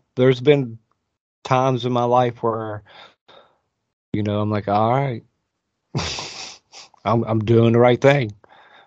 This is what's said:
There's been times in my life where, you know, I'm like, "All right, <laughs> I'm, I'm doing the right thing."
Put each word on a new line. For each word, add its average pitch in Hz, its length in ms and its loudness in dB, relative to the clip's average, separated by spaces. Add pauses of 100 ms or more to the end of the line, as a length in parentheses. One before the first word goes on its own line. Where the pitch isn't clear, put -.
(160)
There's 127 240 2
been 127 380 0 (680)
times 127 400 0
in 123 80 -4
my 120 120 0
life 120 380 0
where, 110 400 -6 (1300)
you 104 100 -4
know, 104 180 -4
I'm 107 100 -4
like, 104 180 -6
"All 107 220 0
right, 131 320 -4 (720)
<laughs> - 1120 -12
I'm, 113 200 0
I'm 110 160 -2
doing 117 320 4
the 117 60 4
right 123 220 4
thing." 135 320 2 (540)